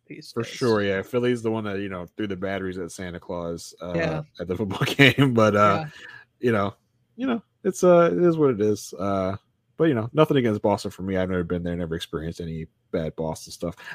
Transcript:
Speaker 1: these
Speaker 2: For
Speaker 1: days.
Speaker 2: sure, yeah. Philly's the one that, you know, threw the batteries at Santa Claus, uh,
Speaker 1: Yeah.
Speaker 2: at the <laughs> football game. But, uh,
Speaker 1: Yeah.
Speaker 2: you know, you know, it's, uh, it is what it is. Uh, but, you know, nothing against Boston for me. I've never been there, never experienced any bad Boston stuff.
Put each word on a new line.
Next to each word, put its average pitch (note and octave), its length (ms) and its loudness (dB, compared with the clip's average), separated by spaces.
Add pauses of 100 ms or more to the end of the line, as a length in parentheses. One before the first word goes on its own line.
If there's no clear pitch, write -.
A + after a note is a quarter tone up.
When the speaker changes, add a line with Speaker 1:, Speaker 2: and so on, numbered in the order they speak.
Speaker 1:
these - 240 -18
Speaker 2:
For A#2+ 100 -4
Speaker 1:
days. - 100 -8
Speaker 2:
sure, A2 300 2
yeah. G2 180 0
Philly's B2 420 0
the A2+ 80 0
one A2 140 -2
that, G2+ 160 -4
you G2+ 80 -6
know, F2+ 160 -8 (140)
threw G#2+ 80 -4
the G2 100 -6
batteries F#2+ 400 -4
at F2 160 -8
Santa F2+ 280 -10
Claus, E2+ 600 -8
uh, F2 160 -8
Speaker 1:
Yeah. D#2+ 260 -2 (180)
Speaker 2:
at F2 80 -8
the F2+ 80 -2
<laughs> - 20 -8
football G2+ 260 -4
game. C3+ 480 4
But, G#2+ 240 4
uh, G#2 280 4
Speaker 1:
Yeah. D3+ 40 -10 (520)
Speaker 2:
you A#2+ 120 2
know, G2+ 220 0 (420)
you B3 100 -6
know, A#3 160 -2 (220)
it's, G3 180 -2
uh, F3 300 8
it F3 100 0
is E3+ 140 4
what D3 140 4
it G#2 100 -2
is. G#2+ 380 0
Uh, F#2+ 380 -2 (420)
but, D#3 60 2
you D#3 100 4
know, A2+ 180 -2
nothing D3+ 240 4
against A2+ 240 2
Boston G2+ 300 0
for - 120 -14
me. F#2+ 140 -2
I've F#2 140 -2
never F2+ 140 0
been F2 180 -4
there, F2 140 -4
never E2 180 -6
experienced E2 480 -8
any E2 240 -8 (240)
bad D#2 260 -4
Boston D#2+ 360 -8
stuff. E2+ 220 -8 (200)